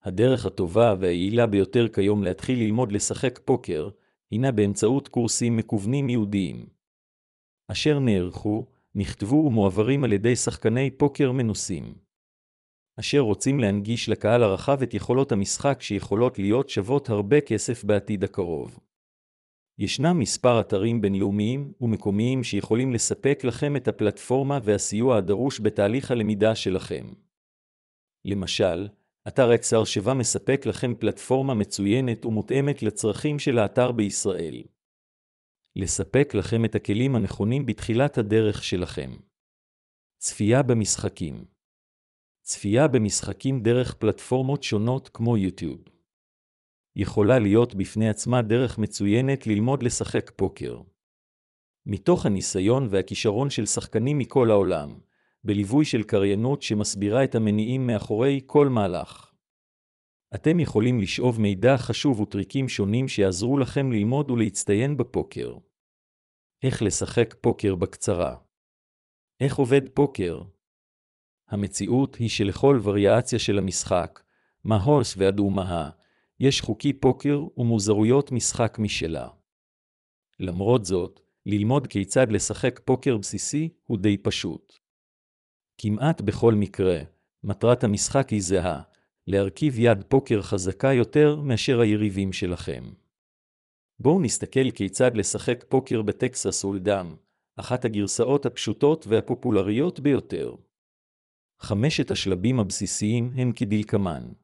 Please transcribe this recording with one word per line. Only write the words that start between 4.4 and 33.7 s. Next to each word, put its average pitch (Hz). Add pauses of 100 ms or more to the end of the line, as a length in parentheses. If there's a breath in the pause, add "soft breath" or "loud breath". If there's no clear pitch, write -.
באמצעות 107
קורסים 117
מקוונים 117
ייעודיים, 98 (1000)
אשר 147
נערכו, 104 (280)
נכתבו 104
ומועברים 117
על 110
ידי 113
שחקני 123
פוקר 143
מנוסים, 95 (1040)
אשר 143
רוצים 131
להנגיש 104
לקהל 110
הרחב 120
את -
יכולות 127
המשחק 117
שיכולות 107
להיות 104
שוות 123
הרבה 104
כסף 117
בעתיד 101
הקרוב. 80 (1000)
ישנם 160
מספר 120
אתרים 110
בינלאומיים 104
ומקומיים 117
שיכולים 120
לספק -
לכם 143
את 123
הפלטפורמה 131
והסיוע 104
הדרוש 104
בתהליך 104
הלמידה 110
שלכם. 90 (1160)
למשל, 95 (400)
אתר 120
אקס 117
אר 110
שבע 104
מספק 131
לכם 120
פלטפורמה 131
מצוינת 110
ומותאמת 127
לצרכים 113
של 127
האתר 120